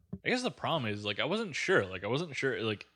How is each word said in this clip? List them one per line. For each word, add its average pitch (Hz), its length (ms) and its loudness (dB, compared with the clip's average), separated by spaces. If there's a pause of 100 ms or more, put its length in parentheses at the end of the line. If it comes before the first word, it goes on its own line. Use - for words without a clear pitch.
(260)
I - 40 2
guess 247 140 2
the 226 80 0
problem 127 400 0
is, 104 120 -4
like, 104 160 0
I 107 60 2
wasn't 190 300 -2
sure. 160 300 4
Like, 92 180 -6
I 101 40 -2
wasn't 139 280 0
sure, 123 260 0
like, 107 240 0 (100)